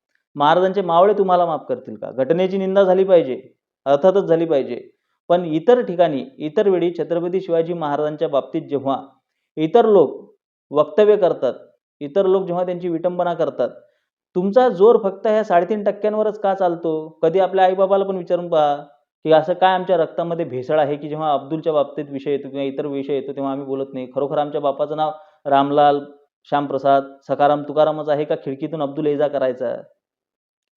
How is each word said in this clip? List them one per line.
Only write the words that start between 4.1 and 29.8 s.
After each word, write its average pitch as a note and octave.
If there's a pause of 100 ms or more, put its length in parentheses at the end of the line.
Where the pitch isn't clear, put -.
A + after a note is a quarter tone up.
झाली E3
पाहिजे, B2+ (380)
पण F3
इतर E3
ठिकाणी, E3+ (120)
इतर D#3
वेळी F3
छत्रपती E3+
शिवाजी E3
महाराजांच्या D3+
बाबतीत C#3+
जेव्हा C3+ (500)
इतर E3
लोक F#3+ (360)
वक्तव्य G3+
करतात, C#3+ (460)
इतर E3
लोक F#3
जेव्हा F3
त्यांची F3+
विटंबना F3
करतात, C#3+ (640)
तुमचा G3+
जोर G#3+
फक्त G3
ह्या G#3+
साडेतीन G3+
टक्क्यांवरच G#3
का G3
चालतो? E3
कधी E3
आपल्या F#3
आईबाबाला F#3+
पण F#3+
विचारून F3
पहा D3 (480)
की D#3
असं E3+
काय F#3
आमच्या F3+
रक्तामध्ये E3
भेसळ B2+
आहे D3
की D3
जेव्हा D3+
अब्दुलच्या D#3
बाबतीत D3
विषय C#3
येतो C3
किंवा C#3
इतर C#3
विषय C#3
येतो C3+
तेव्हा C3+
आम्ही C#3
बोलत C3+
नाही? B2+
खरोखर C#3+
आमच्या D3
बापाचं C#3+
नाव D#3 (340)
रामलाल, C#3+ (380)
श्यामप्रसाद, C#3 (260)
सखाराम, D3
तुकारामच D3+
आहे D3
का D#3+
खिडकीतून D3+
अब्दुल D3
ये D3
जा D3
करायचा? C3 (1040)